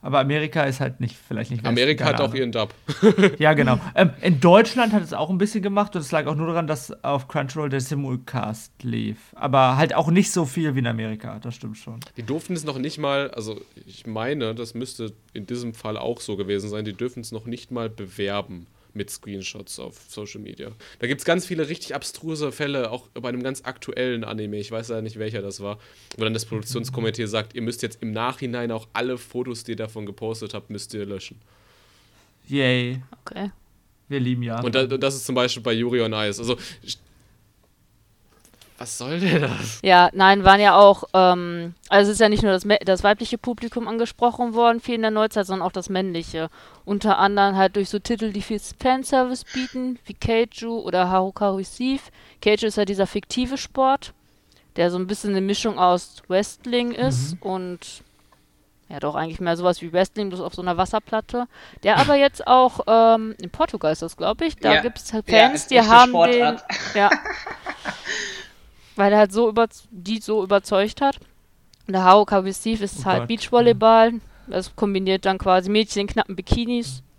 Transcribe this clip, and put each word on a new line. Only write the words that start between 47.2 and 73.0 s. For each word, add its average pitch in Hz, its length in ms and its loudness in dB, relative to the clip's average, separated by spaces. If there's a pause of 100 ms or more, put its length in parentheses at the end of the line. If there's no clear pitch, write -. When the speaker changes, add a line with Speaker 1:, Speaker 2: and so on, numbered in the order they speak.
Speaker 3:
halt 190 180 4
durch 202 140 0
so 208 100 -4
Titel, 220 320 -4
die 196 100 -6
viel 214 160 -6 (220)
Fanservice 254 640 0 (100)
bieten, 254 520 -6
wie 202 80 -16
Keiju 233 640 -2
oder 180 300 0
Haruka 190 420 0
Receive. 247 480 -4 (420)
Keiju 214 260 2
ist 208 100 -2
ja 208 80 2
dieser 196 200 0
fiktive 254 520 -4
Sport, - 560 -2 (640)
der 170 140 2
so 180 60 -4
ein 185 100 -4
bisschen 208 240 -4
eine 190 100 0
Mischung 190 360 -2
aus 180 520 0
Wrestling 240 640 -2
ist 143 400 -2 (100)
Speaker 1:
Mhm. 202 80 -4
Speaker 3:
und 180 520 -10 (840)
ja 143 140 -12
doch 151 140 -4
eigentlich 160 260 -6
mehr 170 160 0
sowas 175 240 0
wie 170 100 -12
Wrestling, 190 380 -2
bloß 180 100 -10
auf 156 160 -8
so 180 60 -10
einer 180 160 -2
Wasserplatte. 220 680 -4 (360)
Der 214 140 4
aber 277 180 6
jetzt 277 320 2
auch, 254 400 6
ähm, 226 540 4
in 180 80 -10
Portugal 202 420 -2
ist 160 120 -4
das, 165 120 -10
glaub 180 260 -2
ich, 330 140 -4
da - 200 2
Speaker 4:
Ja. - 60 4
Speaker 3:
gibt's - 300 -8
halt 220 180 -6
Speaker 4:
Ja, 220 200 8
Speaker 3:
Fans, 294 140 -4
Speaker 4:
ist - 80 -6
Speaker 3:
die 262 40 4
Speaker 4:
echte 226 140 6
Speaker 3:
haben 247 220 10
Speaker 4:
Sportart. 240 520 4 (320)
Speaker 3:
den, 208 60 2
ja. 208 140 6
Speaker 4:
<laughs> 302 40 -4 (1800)
Speaker 3:
Weil 202 180 4
er 208 60 6
halt 202 120 6
so 226 180 2
über-, 220 180 2 (240)
die 208 280 -6
so 214 240 -2
überzeugt 196 580 0
hat. 277 160 0 (680)
Und 196 60 -6
der 185 100 2
Haruka 202 360 8
Receive 202 440 -4
ist - 180 -8